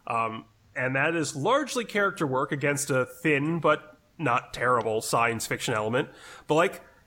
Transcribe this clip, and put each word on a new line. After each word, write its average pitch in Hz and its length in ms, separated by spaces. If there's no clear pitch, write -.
um, 113 380
and 131 200
that 151 200
is 147 200
largely 233 480
character 196 420
work 135 280
against 143 360
a 131 160
thin 156 540
but 151 380
not 123 360
terrible 113 480
science 117 440
fiction 123 280
element. 113 340
But, 151 80
like, 185 260